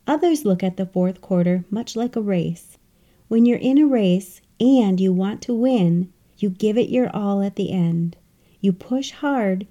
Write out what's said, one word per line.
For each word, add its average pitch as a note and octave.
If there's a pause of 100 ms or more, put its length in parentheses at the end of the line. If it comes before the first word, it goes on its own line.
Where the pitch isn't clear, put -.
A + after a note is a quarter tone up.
others E4+
look F#3+
at F#3
the F#3+
fourth F#3
quarter F3+
much A3+
like A#3+
a A3+
race. F3 (520)
When A3+
you're A#3+
in C4
a D4+
race G3 (180)
and A3
you F#3+
want F#3+
to A#3+
win, F#3 (240)
you G#3
give G#3+
it B3
your B3
all G3+
at G3
the G3
end. E3+ (440)
You F#3+
push B3+
hard G#3